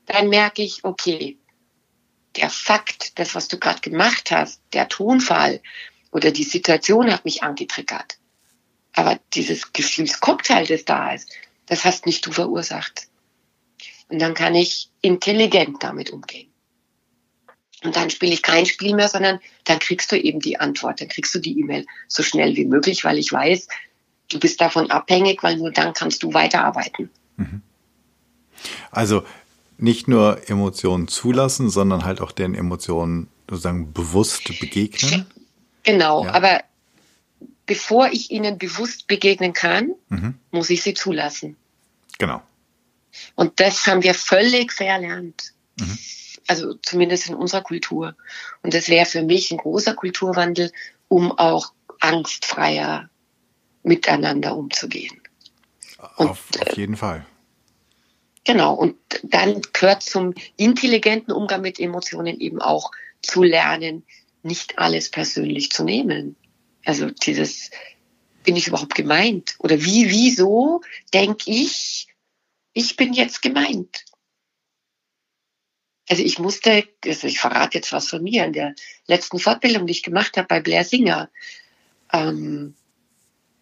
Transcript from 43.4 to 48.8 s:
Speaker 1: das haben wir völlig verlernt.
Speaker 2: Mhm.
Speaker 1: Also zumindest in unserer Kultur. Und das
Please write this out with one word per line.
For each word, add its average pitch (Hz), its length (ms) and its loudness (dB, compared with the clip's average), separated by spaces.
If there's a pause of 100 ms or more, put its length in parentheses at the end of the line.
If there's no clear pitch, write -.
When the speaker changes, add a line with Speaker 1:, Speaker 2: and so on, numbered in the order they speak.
Speaker 1:
das 190 280 0
haben 185 160 4
wir 185 100 4
völlig 240 580 2
verlernt. 180 800 -6 (260)
Speaker 2:
Mhm. 101 180 -6 (500)
Speaker 1:
Also 170 280 -4
zumindest 175 540 0
in 170 60 0
unserer 185 260 -2
Kultur. 165 540 -6 (460)
Und 170 120 -2
das 165 160 0